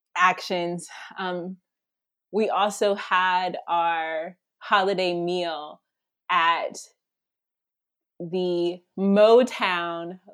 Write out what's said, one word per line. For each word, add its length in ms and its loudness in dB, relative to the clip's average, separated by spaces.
actions. 720 0
Um, 380 -6
we 160 0
also 460 0
had 600 0
our 680 -2
holiday 560 0
meal 680 -4
at 480 0
the 600 -2
Motown 1200 4